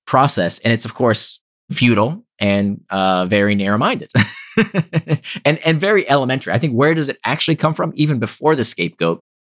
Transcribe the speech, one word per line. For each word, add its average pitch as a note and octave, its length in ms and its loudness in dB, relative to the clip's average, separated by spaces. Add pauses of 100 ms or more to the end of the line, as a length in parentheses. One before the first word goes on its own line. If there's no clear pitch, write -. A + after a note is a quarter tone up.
process, C3 540 0
and A#2 120 0
it's A2+ 140 -2
of A#2+ 80 -10
course - 480 0 (300)
futile B2 520 2 (140)
and, G2+ 440 0 (100)
uh, F#2+ 340 0
very G2+ 300 2
narrow-minded G2+ 560 -2 (440)
<laughs> - 880 -2
and, D3+ 220 2
and E3 140 2
very G3 280 2
elementary. C3 460 0
I A#2+ 60 2
think C#3+ 140 -2
where C#3+ 200 2
does D3+ 160 -2
it - 160 -6
actually D3+ 300 0
come D#3+ 180 0
from? - 220 -4
Even D3+ 240 0
before D3 360 0
the B2+ 80 0
scapegoat, E2 580 -2 (280)